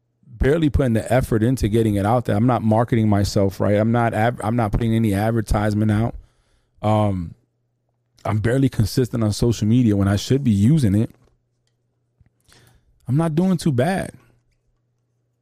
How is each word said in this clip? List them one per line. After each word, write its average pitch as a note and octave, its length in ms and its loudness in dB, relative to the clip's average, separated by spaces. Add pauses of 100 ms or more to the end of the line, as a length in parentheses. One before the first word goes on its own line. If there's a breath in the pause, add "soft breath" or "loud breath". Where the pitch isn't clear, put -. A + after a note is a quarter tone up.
(240)
barely C#3+ 460 0
putting B2+ 240 0
the G#2+ 180 -2
effort A#2+ 300 0
into A#2+ 260 0
getting A2 280 0
it G2 100 0
out A#2 180 0
there. G#2+ 120 -2
I'm A2+ 100 0
not A#2 160 0
marketing A2 440 2
myself, G2+ 540 0
right? G2+ 140 0
I'm G#2+ 180 2
not A#2 220 0
ad-, A2 280 -2
I'm A2 140 -2
not A2 160 -2
putting A2+ 220 0
any A2 180 0
advertisement G#2+ 800 0
out. A2 240 0 (640)
Um, G#2 540 -2 (920)
I'm G#2 140 -2
barely C3 320 0
consistent A#2 520 -2
on G#2+ 120 0
social A#2 340 0
media A2+ 260 4
when G2 140 0
I G2+ 80 2
should C3+ 260 -2
be B2+ 100 0
using G#2+ 420 2
it. G#2+ 160 0 (2000 soft breath)
I'm B2+ 120 0
not E3 160 0
doing F3+ 240 0
too D#3+ 140 -2
bad. B2+ 420 -2 (1300)